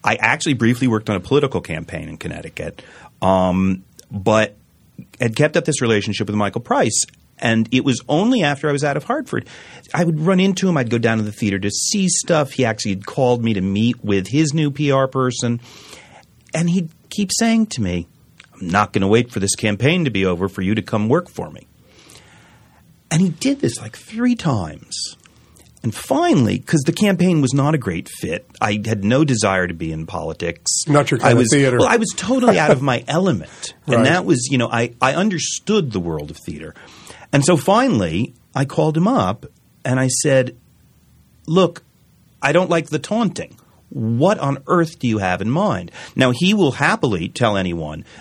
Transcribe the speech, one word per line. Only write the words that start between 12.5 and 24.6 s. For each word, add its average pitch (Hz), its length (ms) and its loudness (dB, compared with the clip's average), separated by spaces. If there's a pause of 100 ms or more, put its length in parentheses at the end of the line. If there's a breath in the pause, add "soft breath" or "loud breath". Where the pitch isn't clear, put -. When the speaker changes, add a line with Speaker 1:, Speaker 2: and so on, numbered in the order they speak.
Speaker 1:
He 131 120 -2
actually 110 280 -2
had 98 160 -8
called 123 360 0
me 113 120 0
to 92 60 -2
meet 104 440 0
with 98 220 0
his 143 260 0
new 156 160 0
P 143 220 -2
R 135 160 2
person. 123 520 -2 (920 loud breath)
And 170 160 0
he'd 170 200 0 (200)
keep 202 300 -4
saying 226 280 2
to - 140 -6
me, 87 240 -2 (480)
"I'm 92 140 -10
not 101 260 0
gonna 98 140 2
wait 120 240 4
for 104 80 -6
this 95 160 -2
campaign 123 500 0
to 127 60 -2
be 95 160 0
over 90 200 0
for 95 140 -8
you 98 140 0
to 107 80 -2
come 107 260 -2
work 175 180 0
for - 220 -12
me." - 160 -20 (1400 soft breath)
And 156 120 2
he 190 80 4
did 277 300 -2
this, - 220 -2
like, - 160 -16
three 240 380 0
times. 95 840 -4 (640 soft breath)